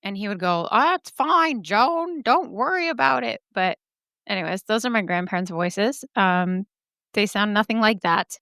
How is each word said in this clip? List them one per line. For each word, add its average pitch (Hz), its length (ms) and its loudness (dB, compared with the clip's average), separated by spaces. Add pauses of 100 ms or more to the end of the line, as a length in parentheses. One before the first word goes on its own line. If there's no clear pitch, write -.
And 202 140 -6
he 208 100 -6
would 202 120 -4
go, 175 320 0
That's 311 400 2
fine, 311 520 0
Joan. 302 580 0
Don't - 300 2
worry 330 380 -2
about 262 340 2
it. 117 180 -6 (120)
But 185 240 0 (500)
anyways, 185 360 -4
those 226 220 -2
are 254 40 0
my 226 120 0
grandparents 180 500 -4
voices. 175 540 -2 (100)
Um, 185 500 2 (480)
they 208 120 2
sound 208 280 0
nothing 220 260 2
like 220 220 2
that. 170 400 0